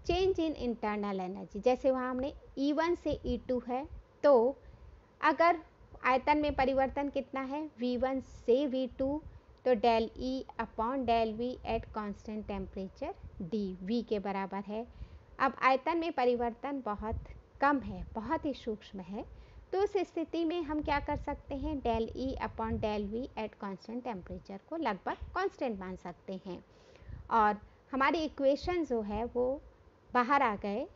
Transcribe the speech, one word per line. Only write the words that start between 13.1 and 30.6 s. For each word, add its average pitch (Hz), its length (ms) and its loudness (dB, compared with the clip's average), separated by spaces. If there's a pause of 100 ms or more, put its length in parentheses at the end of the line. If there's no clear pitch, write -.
डी 185 400 -4
वी 226 200 0
के 220 160 -2
बराबर 196 420 -4
है। 214 260 -8 (520)
अब 262 240 2
आयतन 269 360 4
में 330 140 0
परिवर्तन 247 680 0
बहुत 214 440 -4 (360)
कम 277 180 6
है, 202 360 -6
बहुत 269 300 -2
ही 277 100 0
सूक्ष्म 208 460 -8
है, 202 240 -8 (480)
तो 370 100 2
उस 403 140 0
स्थिति 330 480 -2
में 339 180 0
हम 302 200 -2
क्या 285 180 0
कर 294 160 -2
सकते - 380 -6
हैं? 277 280 -4
del 226 340 0
E 262 220 -4
upon 226 420 -4
del 214 320 -2
V 247 140 -4 (120)
at 214 260 -8
constant 220 400 -8
temperature 196 640 -10
को 311 80 -8
लगभग 269 400 -2 (180)
constant 294 460 -2
मान 185 160 -8
सकते 185 500 -12
हैं 170 180 -10 (680)
और 208 280 6 (340)
हमारी 277 260 4
equation 302 680 2
जो 233 180 0
है 208 220 -2
वो 247 360 -2 (540)
बाहर 262 280 4
आ 214 140 2
गए 208 400 -4